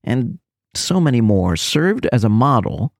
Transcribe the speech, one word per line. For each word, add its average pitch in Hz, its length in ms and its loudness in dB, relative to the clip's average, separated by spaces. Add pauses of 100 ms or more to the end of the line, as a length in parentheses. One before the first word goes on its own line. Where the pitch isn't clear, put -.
and 123 340 -4 (380)
so 185 260 -2
many 127 200 2
more 92 360 2
served 185 560 -2
as 110 100 2
a 113 60 2
model 123 720 0